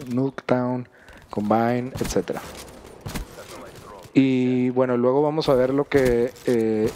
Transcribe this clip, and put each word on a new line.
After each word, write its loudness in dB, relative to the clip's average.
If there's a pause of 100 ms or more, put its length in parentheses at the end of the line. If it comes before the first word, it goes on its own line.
Nuketown, -2 (400)
Combine, 0
etcétera. -4 (1700)
Y 2
bueno, 0
luego 2
vamos 0
a 4
ver 2
lo 2
que, 2 (140)
eh, 2